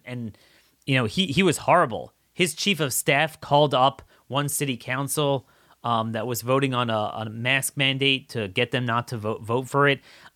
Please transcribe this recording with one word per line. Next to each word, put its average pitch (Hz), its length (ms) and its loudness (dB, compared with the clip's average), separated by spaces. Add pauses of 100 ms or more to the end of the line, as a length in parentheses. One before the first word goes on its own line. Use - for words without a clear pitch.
and, 120 320 -10 (480)
you 139 80 0
know, 127 120 4
he, 185 200 0
he 170 160 0
was 175 160 4
horrible. 127 560 2 (180)
His 175 220 0
chief 190 260 0
of 139 140 0
staff 151 480 0
called 147 320 4
up 131 300 4 (240)
one 139 220 -2
city 139 280 -4
council, 135 720 -2 (360)
um, 113 280 0
that 113 160 -4
was 120 160 -4
voting 131 320 0
on 120 160 0
a, 113 40 0
on 110 300 -4
a 110 60 -10
mask 127 440 -2
mandate 135 540 0
to 110 200 -4
get 120 200 0
them 127 160 -2
not 120 220 -2
to 123 100 -8
vote, 107 240 -6
vote 120 260 -4
for 143 200 2
it. 135 120 2 (360)